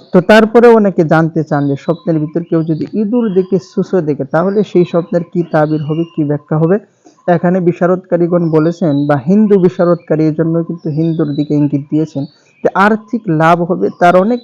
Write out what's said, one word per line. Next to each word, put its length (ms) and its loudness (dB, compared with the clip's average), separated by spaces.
তো 80 4
তারপরেও 560 6
অনেকে 280 2
জানতে 400 0
চান 240 -2
যে 80 -2
স্বপ্নের 420 -4
ভিতর 320 -4
কেউ 120 0
যদি 300 -4
ইঁদুর 420 -2
দেখে, 240 0
সুসো 420 -4
দেখে, 240 -4
তাহলে 400 -2
সেই 200 0
স্বপ্নের 400 -2
কি 180 -6
তাবির 300 0
হবে, 220 -4
কি 80 -2
ব্যাখ্যা 340 -4
হবে? 200 0
এখানে 320 0
বিশারদকারীগণ 880 0
বলেছেন, 560 0
বা 100 2
হিন্দু 420 2
বিশারদকারী, 640 0
এর 100 0
জন্য 300 -2
কিন্তু 240 -10
হিন্দুর 460 -2
দিকে 200 -4
ইঙ্গিত 260 0
দিয়েছেন 340 -4
যে 100 2
আর্থিক 540 -2
লাভ 340 2
হবে, 260 -2
তার 160 4
অনেক 280 0